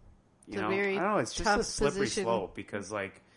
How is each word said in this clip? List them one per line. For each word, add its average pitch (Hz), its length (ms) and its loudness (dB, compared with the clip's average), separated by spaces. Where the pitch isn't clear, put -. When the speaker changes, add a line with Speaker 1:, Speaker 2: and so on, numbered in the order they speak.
Speaker 1:
you 214 60 -12
Speaker 2:
It's 202 40 -4
a 196 40 -2
Speaker 1:
know, 214 80 2
Speaker 2:
very 196 280 2
Speaker 1:
I 165 40 0
don't 202 120 2
know, 196 40 4
it's 127 160 0
just - 120 -4
Speaker 2:
tough 208 160 6
Speaker 1:
a - 20 2
slippery - 380 0
Speaker 2:
position. - 240 0
Speaker 1:
slope 110 300 0
because, 101 360 -8
like, 98 240 -6